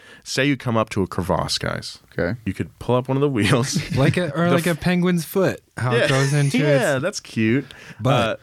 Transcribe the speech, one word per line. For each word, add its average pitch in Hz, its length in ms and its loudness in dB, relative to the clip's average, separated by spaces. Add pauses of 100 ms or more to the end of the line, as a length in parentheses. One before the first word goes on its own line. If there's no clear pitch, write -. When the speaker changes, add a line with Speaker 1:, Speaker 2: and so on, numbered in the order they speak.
(240)
Speaker 1:
Say - 220 -2
you 143 100 2
come 117 220 -2
up 110 140 0
to 104 120 -2
a 87 40 -2
crevasse, 85 500 -2
guys. - 420 -6 (180)
Speaker 2:
Okay. 87 280 -2
Speaker 1:
You 95 80 -2
could - 260 -8
pull 120 160 0
up 127 140 -2
one 135 80 0
of 139 40 0
the 147 80 2
wheels. 120 480 2 (140)
<laughs> 165 60 -4
Speaker 3:
Like 156 180 2
a, 175 180 -2
or 170 160 0
Speaker 1:
The 175 60 4
Speaker 3:
like 170 120 0
a 175 40 2
Speaker 1:
f- 151 80 -2
Speaker 3:
penguin's 175 460 0
foot, 170 340 0 (160)
how 123 180 -2
it - 60 2
Speaker 1:
Yeah. 147 80 2
Speaker 3:
goes 139 260 2
into 143 240 2
Speaker 1:
<laughs> - 20 2
Yeah, 156 360 4
Speaker 3:
its 131 80 -2
Speaker 1:
that's 196 160 -4
cute. 113 460 0 (340)
Speaker 3:
But 117 400 2
Speaker 1:
Uh, - 40 -20